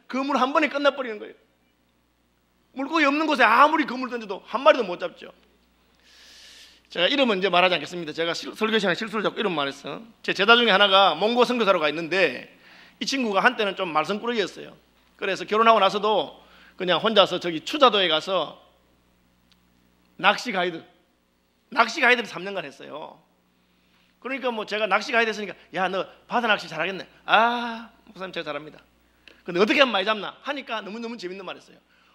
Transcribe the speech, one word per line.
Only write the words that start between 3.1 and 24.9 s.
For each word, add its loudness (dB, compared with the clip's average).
곳에 0
아무리 4
그물 -8
던져도 -10
한 -6
마리도 6
못 -8
잡죠. -12
제가 -2
이름은 2
이제 0
말하지 4
않겠습니다. -8
제가 -4
실-, -10
설교 0
시간에 2
실수를 -6
잡고 -4
이름 -2
말했어. -6
제 -4
제자 6
중에 4
하나가 6
몽고 2
선교사로 2
가 0
있는데 -2
이 -8
친구가 -2
한때는 0
좀 -6
말썽꾸러기였어요. -4
그래서 -4
결혼하고 4
나서도 0
그냥 0
혼자서 2
저기 -6
추자도에 2
가서 -2
낚시 2
가이드, -4
낚시 -2
가이드를 2
삼 -12
년간 -10
했어요. -16
그러니까 -6
뭐 -6
제가 -4
낚시 0